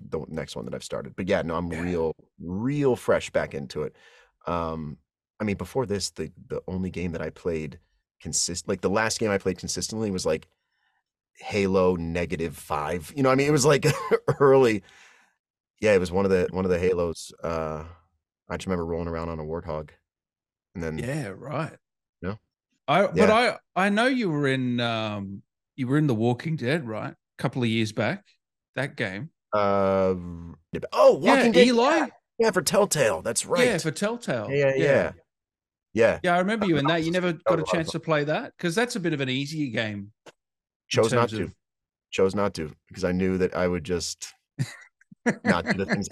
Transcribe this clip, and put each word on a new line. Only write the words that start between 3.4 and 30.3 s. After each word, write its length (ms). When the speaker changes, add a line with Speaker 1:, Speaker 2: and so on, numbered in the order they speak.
Speaker 1:
into 300
it. 120
Um, 520
I 60
mean, 100
before 300
this, 240
the, 240
the 180
only 220
game 240
that 80
I 80
played 500
consist-, 480
like, 140
the 80
last 320
game 100
I 60
played 200
consistently 540
was, 140
like, 240
Halo 580
Negative 600
Five. 600
You 80
know 60
what 40
I 40
mean? 100
It 40
was, 140
like, 200
<laughs> 280
early. 440
Yeah, 120
it 60
was 120
one 140
of 60
the, 200
one 140
of 60
the 80
Halos. 520
Uh, 440
I 80
just 100
remember 180
rolling 220
around 220
on 100
a 40
Warthog, 480
and 80
then 140
Speaker 2:
Yeah, 380
right. 420
Speaker 1:
No? 160
Speaker 2:
I, 200
but 80
Speaker 1:
Yeah. 280
Speaker 2:
I, 100
I 40
know 180
you 220
were 180
in, 340
um, 600
you 120
were 100
in 100
The 80
Walking 420
Dead, 300
right? 260
A 280
couple 220
of 60
years 240
back, 320
that 220
game. 320
Speaker 1:
Uh, 600